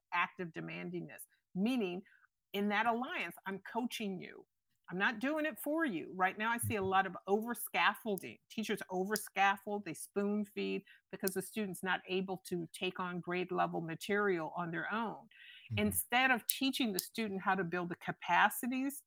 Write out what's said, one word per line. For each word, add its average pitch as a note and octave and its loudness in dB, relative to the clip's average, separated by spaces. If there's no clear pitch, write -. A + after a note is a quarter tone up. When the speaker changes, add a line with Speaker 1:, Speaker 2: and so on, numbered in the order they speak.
Speaker 1:
active F3+ -2
demandingness, E3 -8
meaning G3 2
in G3+ 2
that G#3+ 4
alliance, A#3 0
I'm F#3+ -4
coaching A3 -4
you. - -12
I'm F3+ -4
not G#3+ 2
doing D4+ 0
it D#4 -2
for D#4+ 0
you. D#3 -2
Right F#3 2
now, A3 0
I A#3 0
see A3 0
a G3 2
Speaker 2:
Mm-hmm. F#3+ 0
Speaker 1:
lot F#3+ 4
of F3+ -6
over-scaffolding. G3+ 0
Teachers A3 -2
over-scaffold, G3+ 0
they D#3 -6
spoon-feed G3+ -2
because G3 -2
the F#3+ -2
student's G3 -4
not F#3 0
able F#3+ 0
to F3 -2
take F#3 -4
on F3+ -4
grade F3+ -2
level F3 2
material E3+ 0
on F3 -4
their E3 -2
own. F#3 -4
Speaker 2:
Mm-hmm. G#3 2
Speaker 1:
Instead B3+ 4
of A#3 4
teaching C4 2
the F3+ -2
student G3 -2
how G3 4
to F#3+ 2
build F3 -2
the F3 -6
capacities A#3+ 2